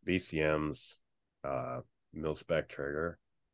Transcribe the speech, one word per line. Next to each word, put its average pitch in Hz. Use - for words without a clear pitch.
B 90
C 82
M's, 76
uh, -
mil-spec 78
trigger 73